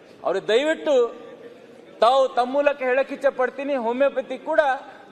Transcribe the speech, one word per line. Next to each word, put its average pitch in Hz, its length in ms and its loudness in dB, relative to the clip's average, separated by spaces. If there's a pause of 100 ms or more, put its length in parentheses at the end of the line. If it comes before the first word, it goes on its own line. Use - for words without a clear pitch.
(240)
ಅವ್ರಿಗೆ 175 240 -2
ದಯವಿಟ್ಟು 269 760 2 (760)
ತಾವು 262 280 4
ತಮ್ಮ 254 260 -2
ಮೂಲಕ 285 240 2
ಹೇಳಕ್ 262 340 0
ಇಚ್ಛೆ 277 180 0
ಪಡ್ತೀನಿ. 262 460 -4
ಹೋಮಿಯೋಪತಿ 254 600 -2
ಕೂಡ 311 220 -4 (520)